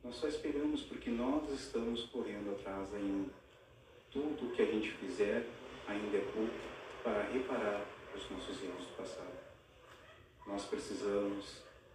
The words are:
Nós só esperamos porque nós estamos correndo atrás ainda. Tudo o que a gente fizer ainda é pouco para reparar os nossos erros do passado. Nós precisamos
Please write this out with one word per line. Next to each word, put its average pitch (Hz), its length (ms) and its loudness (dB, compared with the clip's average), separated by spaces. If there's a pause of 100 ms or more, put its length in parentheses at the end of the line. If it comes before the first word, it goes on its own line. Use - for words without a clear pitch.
Nós 120 120 -8
só 156 140 0
esperamos - 540 2
porque - 280 -4
nós 233 400 4
estamos 117 540 0
correndo 104 480 -2
atrás 98 420 -2
ainda. 98 360 2 (800)
Tudo 147 360 0
o 120 60 0
que - 100 6
a - 40 8
gente 107 260 2
fizer 120 540 2 (400)
ainda 104 300 0
é 98 40 6 (120)
pouco 110 220 2 (480)
para 104 220 4
reparar 113 600 2 (280)
os - 160 -6
nossos 95 320 -4
erros 90 240 -4
do - 100 -10
passado. - 420 -6 (1080)
Nós 101 180 -2
precisamos 101 960 0 (320)